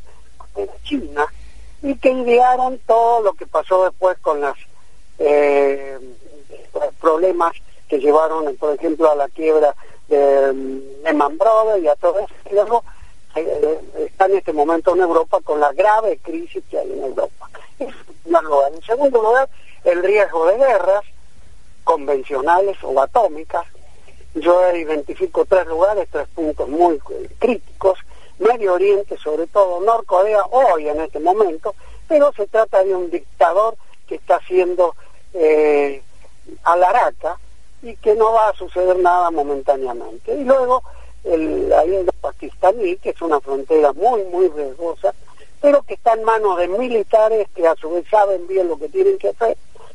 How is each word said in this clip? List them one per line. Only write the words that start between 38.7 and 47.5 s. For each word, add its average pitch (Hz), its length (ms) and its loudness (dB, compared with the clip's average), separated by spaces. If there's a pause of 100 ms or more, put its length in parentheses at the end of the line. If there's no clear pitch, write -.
nada 180 320 4
momentáneamente. 139 1040 -4
Y 294 100 -4
luego 254 380 4 (420)
el, 156 440 0
la 156 160 6
Indo-Pakistaní, 185 1120 -2
que - 140 -6
es - 100 -8
una 156 200 0
frontera 139 520 2
muy, 202 320 2
muy 180 240 2
riesgosa, 151 680 -4 (460)
pero 285 220 6
que - 120 -8
está 226 200 2
en 220 100 -2
manos 214 340 2
de 180 100 0
militares 220 840 2